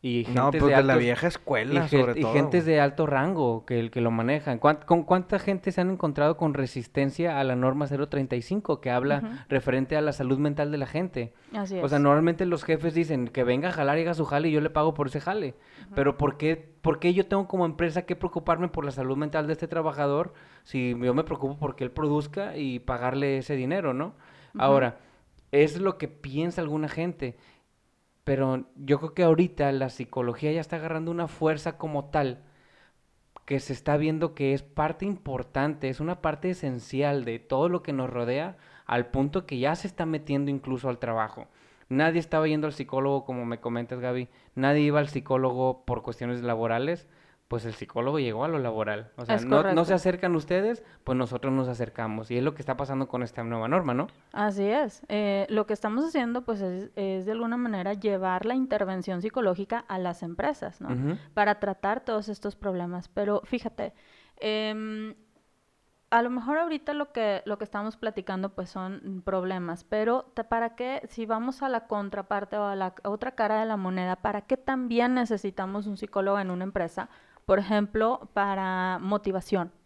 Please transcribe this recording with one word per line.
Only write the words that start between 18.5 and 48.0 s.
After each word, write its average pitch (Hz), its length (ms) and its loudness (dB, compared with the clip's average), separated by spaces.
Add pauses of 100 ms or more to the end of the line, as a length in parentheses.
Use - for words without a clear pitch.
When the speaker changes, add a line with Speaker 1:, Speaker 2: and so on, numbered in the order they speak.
Speaker 1:
por 156 160 -4
la 139 80 -4
salud 131 240 -2
mental 151 320 -2
de 151 60 0
este 156 120 -6
trabajador 147 680 0 (280)
si 127 280 -2 (120)
yo 123 120 2
me 156 100 2
preocupo 139 340 -4
porque 143 240 -4
él 123 80 -4
produzca 151 680 -2
y 131 220 -4
pagarle 131 600 0
ese 139 180 -2
dinero, 143 360 0
¿no? 156 220 -4 (400)
Speaker 3:
Ujú. - 80 -2
Speaker 1:
Ahora, 135 360 6 (520)
es 151 300 4
lo 196 180 0
que 156 80 -6
piensa 160 540 -4
alguna 156 280 -2
gente. 160 480 -6 (880)
Pero 131 400 0 (100)
yo 143 240 0
creo 151 160 -8
que 180 80 2
ahorita 165 480 6
la 135 180 0
psicología 123 600 -2
ya 165 100 0
está 160 140 -6
agarrando 160 380 -4
una 170 160 -2
fuerza 160 500 -2
como 147 280 -4
tal 139 360 0 (1040)
que 135 160 -2
se - 120 -8
está 147 240 0
viendo 156 380 0
que 139 200 0
es 139 100 -2
parte 160 400 -2
importante, 139 840 -4
es 131 120 -6
una 175 200 -4
parte 156 300 -2
esencial 135 720 -2
de 117 140 -4
todo 143 300 0
lo 175 160 0
que 156 80 -4
nos 127 180 -2
rodea, 123 460 -2 (300)
al 120 200 0
punto 143 400 -2
que 135 140 -6
ya 147 160 2
se - 100 -10
está 175 200 -4
metiendo 147 440 -2
incluso 131 380 -4
al 120 100 -4
trabajo. 113 480 -4 (420)
Nadie 160 300 2
estaba 160 300 2
yendo 151 180 0
al 147 60 -4
psicólogo, 135 520 0
como 123 200 -6
me 117 160 -6
comentas, 117 400 -4
Gaby. 123 280 -2 (280)
Nadie 143 240 4
iba 147 180 4
al 147 100 2
psicólogo 131 760 0
por 120 180 -2
cuestiones 123 400 -6
laborales. 120 640 -2 (400)
Pues 113 180 -4
el 113 100 -6
psicólogo 123 440 -2